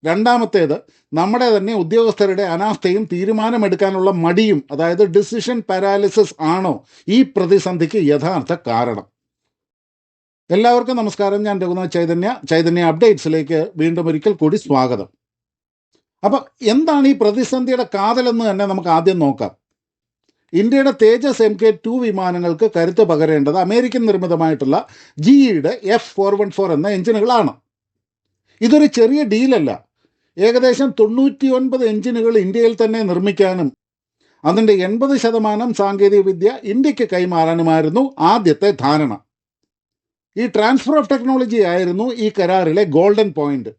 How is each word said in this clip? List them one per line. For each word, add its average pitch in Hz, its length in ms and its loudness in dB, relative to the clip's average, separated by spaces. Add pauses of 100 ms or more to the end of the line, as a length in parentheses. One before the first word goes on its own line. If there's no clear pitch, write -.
രണ്ടാമത്തേത്, 202 720 0 (360)
നമ്മുടെ 214 440 0
തന്നെ 202 160 -4
ഉദ്യോഗസ്ഥരുടെ 202 680 0
അനാസ്ഥയും 190 600 -2 (100)
തീരുമാനമെടുക്കാനുള്ള 196 960 -2
മടിയും, 175 600 0
അതായത് 170 320 0
ഡിസിഷൻ 208 680 -2
പാരാലിസിസ് 196 720 0
ആണോ 170 440 -2 (220)
ഈ 226 140 4
പ്രതിസന്ധിക്ക് 185 880 0
യഥാർത്ഥ 147 460 0 (140)
കാരണം? 117 480 -4 (1400)
എല്ലാവർക്കും 240 460 2
നമസ്കാരം, 208 460 -2
ഞാൻ 202 180 -4
രഘുനാഥ് 180 300 -6
ചൈതന്യ. 175 440 -2 (140)
ചൈതന്യ 165 320 0
അപ്ഡേറ്റ്സിലേക്ക് 160 920 0
വീണ്ടും 165 320 -2
ഒരിക്കൽ 165 260 -2
കൂടി 156 220 0
സ്വാഗതം. 123 520 -2 (1160)
അപ്പൊ 233 200 -2 (160)
എന്താണ് 277 460 2
ഈ 277 40 4
പ്രതിസന്ധിയുടെ 247 720 -2
കാതലെന്ന് 226 680 -2
തന്നെ 196 140 -2
നമുക്ക് 185 240 -4
ആദ്യം 170 300 0
നോക്കാം. 135 320 -2 (1040)
ഇന്ത്യയുടെ 247 480 2
തേജസ് 233 400 2
എം 214 120 2
കെ 220 180 2 (140)
ടു 220 40 -4
വിമാനങ്ങൾക്ക് 190 880 -2
കരുത്ത് 175 260 2
പകരേണ്ടത് 156 540 2
അമേരിക്കൻ 226 480 0
നിർമ്മിതമായിട്ടുള്ള 165 840 -2 (320)
ജി 175 120 2
ഇയുടെ 233 520 2
എഫ് 220 320 -2
ഫോർ 196 200 0
വൺ 202 160 -2
ഫോർ 190 200 -2
എന്ന 160 180 -2
എഞ്ചിനുകളാണ്. 208 640 0 (1080)
ഇതൊരു 285 240 4
ചെറിയ 262 380 2
ഡീലല്ല. 214 640 0 (520)
ഏകദേശം 247 600 2
തൊണ്ണൂറ്റിയൊൻപത് 254 920 0
എഞ്ചിനുകൾ 226 480 -2
ഇന്ത്യയിൽ 220 460 0
തന്നെ 220 180 -2
നിർമ്മിക്കാനും 185 720 0 (720)
അതിൻ്റെ 208 280 4
എൺപത് 226 440 0
ശതമാനം 226 560 -2
സാങ്കേതിക 202 460 2
വിദ്യ 190 440 0
ഇന്ത്യക്ക് 254 500 -2
കൈമാറാനുമായിരുന്നു 165 1040 0
ആദ്യത്തെ 196 520 2
ധാരണ. 139 460 0 (1200)
ഈ 233 100 -2
transfer 247 540 2
of 208 140 -4
technology 240 500 0
ആയിരുന്നു 180 480 -2
ഈ 220 160 -2
കരാറിലെ 185 540 2
ഗോൾഡൻ 190 500 2
പോയിന്റ്. 139 460 -4